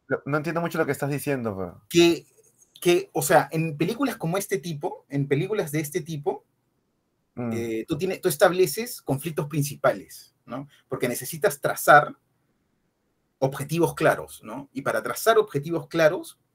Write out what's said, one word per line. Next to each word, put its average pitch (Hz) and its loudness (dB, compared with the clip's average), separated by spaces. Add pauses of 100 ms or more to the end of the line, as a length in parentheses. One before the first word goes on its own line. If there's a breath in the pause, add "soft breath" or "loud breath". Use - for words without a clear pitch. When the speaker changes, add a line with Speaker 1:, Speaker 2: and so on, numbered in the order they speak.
(260)
Speaker 1:
no 143 -2
entiendo 160 -2
mucho 170 -4
lo 160 2
que 135 -2
estás 139 -2
diciendo, 135 -2
pero 90 -8
Speaker 2:
Que, 170 4 (560)
que, 175 2
o 151 0
sea, 147 6
en 160 -2
películas 226 -2
como 165 -2
este 196 -2
tipo, 170 -8
en 139 -2
películas 165 0
de 151 -2
este 160 -4
tipo, 160 -6 (920)
Speaker 1:
Mm. 120 -4
Speaker 2:
eh, 113 -4
tú 151 -4
tienes, 185 -4
tú 185 0
estableces 185 2
conflictos 147 -4
principales, - -4
¿no? 135 -10 (200 soft breath)
Porque 127 -2
necesitas 143 -4
trazar - 6 (1200)
objetivos 147 0
claros, 98 0
¿no? 123 -12
Y 131 -10
para 110 0
trazar 165 2
objetivos 160 -2
claros 165 2 (160)